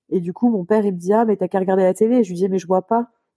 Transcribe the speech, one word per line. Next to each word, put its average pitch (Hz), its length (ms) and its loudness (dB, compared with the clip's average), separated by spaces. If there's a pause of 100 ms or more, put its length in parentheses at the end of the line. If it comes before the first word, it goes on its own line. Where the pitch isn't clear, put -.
(100)
Et 185 100 -2
du 175 140 -6
coup, 240 160 0
mon 190 160 -2
père, 214 180 2
il 202 80 0
me 180 60 -6
dit : « 175 160 -2
Ah, 226 100 2
mais 214 140 0
t'as 180 100 -2
qu'à 196 120 -2
regarder 190 220 2
la 185 120 2
télé. » 233 300 2
Je 180 40 -4
lui 180 60 -8
disais : « 185 160 -2
Mais 190 80 0
je 170 80 -8
vois 185 200 0
pas, 233 240 -2 (260)